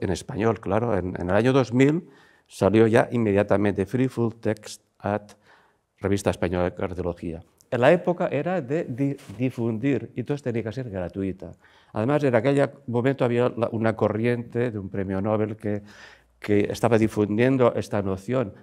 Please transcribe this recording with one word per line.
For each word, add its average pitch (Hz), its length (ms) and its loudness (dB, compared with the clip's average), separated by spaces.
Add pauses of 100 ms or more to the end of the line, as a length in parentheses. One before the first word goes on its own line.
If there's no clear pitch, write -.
en 98 100 -2
español, 107 480 -2
claro. 107 400 -2
En, 90 180 -4
en 87 140 -4
el 98 60 2
año 123 160 4
dos 123 200 0
mil 139 360 2 (400)
salió 110 400 4
ya 120 240 4
inmediatamente 101 760 2
Free 127 220 -2
Full 120 320 -2
Text - 420 -6 (160)
at 104 320 -4 (680)
Revista 98 300 -2
Española 90 360 0
de 90 100 -2
Cardiología. 87 680 -6 (280)
En 120 100 -2
la 131 100 6
época 175 380 2
era 160 320 -4
de 143 240 -4
di-, 139 320 -4 (220)
difundir, 120 760 -2
y 127 60 -6
entonces 143 220 -6
tenía 113 200 -4
que 110 80 -8
ser 123 200 -8
gratuita. 92 640 -6 (420)
Además, 139 280 0
en 127 120 2
aquel 135 360 2 (160)
momento 127 380 0
había 120 240 2
la, 113 240 -2
una 110 240 0
corriente 117 760 0
de 104 80 -6
un 95 120 -8
premio 98 320 -4
Nobel 107 340 0
que, 104 260 -6 (560)
que 104 320 2
estaba 113 280 2
difundiendo 110 760 2
esta 107 280 -4
noción 98 500 -4 (100)